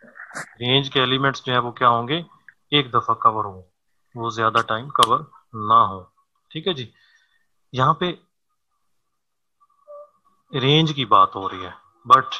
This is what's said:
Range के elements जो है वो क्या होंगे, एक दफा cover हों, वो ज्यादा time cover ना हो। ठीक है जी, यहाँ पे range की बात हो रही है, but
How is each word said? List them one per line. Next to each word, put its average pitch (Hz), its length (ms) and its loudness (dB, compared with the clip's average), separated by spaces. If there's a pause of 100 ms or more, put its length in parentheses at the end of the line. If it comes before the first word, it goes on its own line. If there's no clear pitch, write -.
(360)
Range 131 520 -2
के 135 120 0
elements 131 440 0
जो 131 80 -4
है 123 60 2
वो 120 140 -2
क्या 123 160 2
होंगे, 120 380 0 (460)
एक 139 180 2
दफा 113 240 0
cover 110 300 0
हों, 92 180 -12 (540)
वो 117 140 -6
ज्यादा 110 320 0
time 113 260 -6
cover 123 300 2 (360)
ना 110 260 2
हो। 95 320 -2 (400)
ठीक 160 140 -12
है 185 80 -2
जी, 123 180 -14 (840)
यहाँ 139 260 0
पे 180 180 -6 (2250)
range 147 380 2
की 139 120 -6
बात 101 300 4
हो 95 140 -6
रही 92 120 -10
है, 90 140 -14 (360)
but 131 160 6 (140)